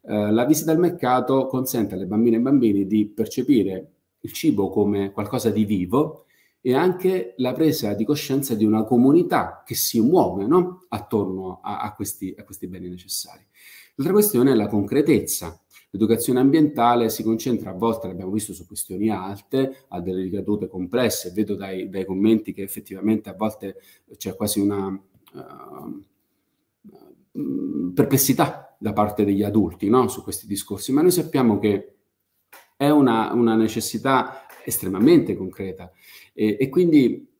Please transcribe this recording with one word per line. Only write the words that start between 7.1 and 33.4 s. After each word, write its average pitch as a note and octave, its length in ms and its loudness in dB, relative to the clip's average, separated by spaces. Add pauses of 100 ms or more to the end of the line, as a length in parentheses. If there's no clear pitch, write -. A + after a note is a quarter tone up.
la B2+ 160 -2
presa B2+ 420 0
di G#2+ 100 -2
coscienza C#3 500 -2
di G#2+ 100 0
una A2 200 2
comunità C3+ 800 2
che A#2+ 100 -10
si - 260 -2
muove, G#2+ 460 2
no? F3 420 2
Attorno F#2+ 760 -4
a, G2+ 180 -8
a - 140 -8
questi, G2 420 -10
a - 80 -20
questi - 220 -16
beni F2+ 220 -12
necessari. - 580 -12 (480)
L'altra D3 200 0
questione C#3+ 380 4
è - 20 4
la G#2+ 120 2
concretezza. G#2+ 920 0 (300)
L'educazione A2+ 500 2
ambientale B2 680 4
si - 140 -4
concentra A2 480 -2
a F#2 40 -12
volte, A2+ 320 -2
l'abbiamo F#2 240 -8
visto, G2+ 220 -4
su E2+ 140 -16
questioni G2+ 420 -6
alte, G#2 800 -4
ha F2+ 120 -10
delle F#2 220 -4
ricadute G2 460 -4
complesse. F#2+ 640 -4
Vedo G2+ 240 -4
dai, F#2+ 340 -10
dai F#2+ 160 -6
commenti G2 480 2
che G2+ 100 -10
effettivamente G2+ 680 -6
a F2+ 40 -14
volte G2+ 420 -8 (400)
c'è F#2+ 200 -10
quasi G#2 240 -4
una, G2 400 -2 (340)
ehm, - 680 -16 (1900)
perplessità - 840 0
da G#2+ 140 -6
parte G#2 320 0
degli G2+ 180 2
adulti, G2+ 460 0
no? A#2+ 200 4
Su - 140 -10
questi - 240 -10
discorsi, G2 460 -6
ma D3 100 2
noi F3+ 100 6
sappiamo B2 460 2
che G2+ 360 -2 (800)
è C#3+ 140 2
una, B2 420 4
una A2+ 240 2